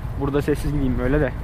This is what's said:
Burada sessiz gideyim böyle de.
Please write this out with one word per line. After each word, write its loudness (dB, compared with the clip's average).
Burada 0
sessiz 0
gideyim 0
böyle 2
de. 0